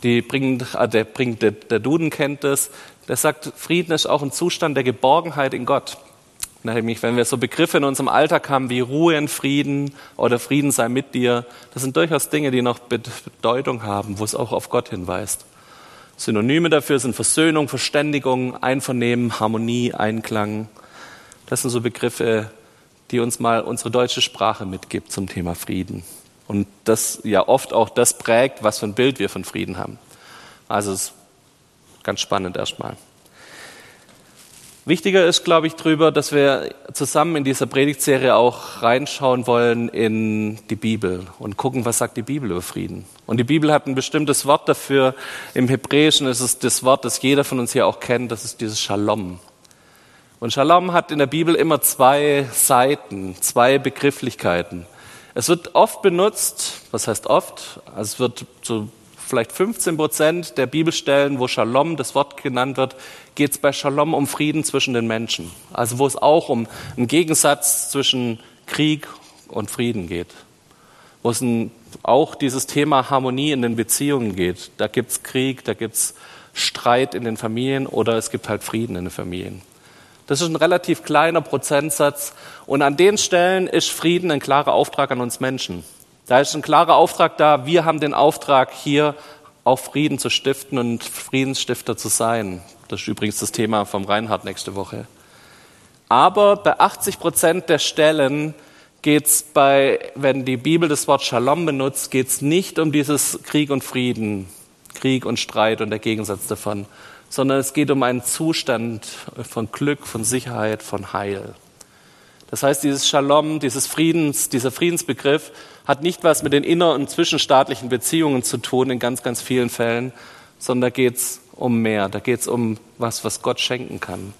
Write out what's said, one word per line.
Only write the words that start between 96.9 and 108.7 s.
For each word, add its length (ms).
Prozent 500
der 100
Stellen 760
geht's 400
bei, 720
wenn 280
die 140
Bibel 320
das 180
Wort 160
Shalom 420
benutzt, 460
geht's 300
nicht 360
um 140
dieses 520
Krieg 260
und 140
Frieden, 640
Krieg 300
und 140
Streit 400
und 120
der 80
Gegensatz 480
davon, 400
sondern 300
es 140
geht 160
um 140
einen 200
Zustand 840